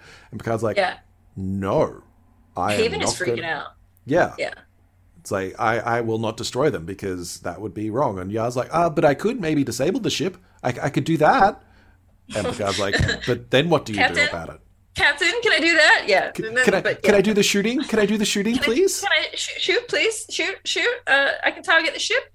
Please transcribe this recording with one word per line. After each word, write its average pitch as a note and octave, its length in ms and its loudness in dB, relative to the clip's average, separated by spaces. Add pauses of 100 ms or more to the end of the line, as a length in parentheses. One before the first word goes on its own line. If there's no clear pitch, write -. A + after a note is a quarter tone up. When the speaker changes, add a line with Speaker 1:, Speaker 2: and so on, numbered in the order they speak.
(320)
Speaker 1:
And A2 80 -10
Picard's A2+ 240 -2
like, G#2 140 0
Speaker 2:
Yeah. F2+ 200 0 (380)
Speaker 1:
"No, G2 680 -2 (520)
I G2 200 0
am - 40 0
Speaker 2:
Haven A3+ 220 0
is - 180 -2
Speaker 1:
not F3+ 80 -2
Speaker 2:
freaking - 100 -2
Speaker 1:
gonna-" E3 100 -6
Speaker 2:
out. D3+ 200 -6 (380)
Speaker 1:
Yeah. D#3 320 0
Speaker 2:
Yeah. - 160 -6 (680)
Speaker 1:
It's - 120 -10
like, F#2+ 280 -4
"I, A2+ 200 2
I A#2+ 220 0
will A2 180 -2
not A2 180 -4
destroy B2+ 320 -2
them E2+ 160 -6
because F#2 560 -8
that F2 180 -8
would G#2 140 -10
be G#2+ 160 -6
wrong." A2 300 -2
And F#2 120 -8
Yar's A2+ 240 -2
like, B2 160 -4
"Ah, E3+ 180 2
but D#3 140 0
I C#3+ 120 6
could A3 260 -2
maybe D#3 220 0
disable C#3+ 360 -2
the F#3 120 -2
ship. F3+ 260 -4 (260)
I, B2+ 60 -2 (140)
I D3 60 0
could D3 160 0
do D#3+ 120 2
that." G3+ 440 4 (720)
And G#2 100 -2
Picard's G#2 340 -2
like, G2 160 0 (160)
Speaker 2:
<laughs> - 140 -6
Speaker 1:
"But A#2+ 240 -2
then C#3+ 200 4
what D#3 160 2
do A2 80 -6
you G#2 60 -2
Speaker 2:
Captain? C4+ 260 2
Speaker 1:
do D4+ 40 -2
about - 200 -8
it?" - 100 -18 (360)
Speaker 2:
"Captain, E4 360 2 (120)
can G#4+ 100 2
I D#4+ 60 2
do E4+ 160 2
that?" D#4+ 320 6
Yeah. F3+ 280 4
Speaker 1:
"C-, - 120 -6
Speaker 2:
And A3 100 -6
then, B3 80 2
Speaker 1:
can G3 100 4
I, F3+ 60 0
Speaker 2:
but, G3 220 -2
Speaker 1:
can G3 100 6
Speaker 2:
yeah. G3+ 40 6
Speaker 1:
I G3 40 6
do G#3 120 4
the G3+ 100 4
shooting? A3+ 400 0
Can A3 160 0
I G#3 60 4
do G#3+ 120 0
the G#3 80 0
shooting, G#3 300 0
Speaker 2:
Can B3+ 80 0
I, - 20 0
Speaker 1:
please?" E4+ 360 2
Speaker 2:
can G4+ 100 -4
I D#4+ 240 -2
sh-, - 260 -8
shoot, A4 280 0
please? - 400 -2
Shoot, F4 260 -4 (100)
shoot. F#4 300 -2 (120)
Uh, C#4 240 2 (120)
I - 80 0
can E4 120 -14
target E4 300 2
the E4+ 60 -10
ship, A#4 240 -2 (120)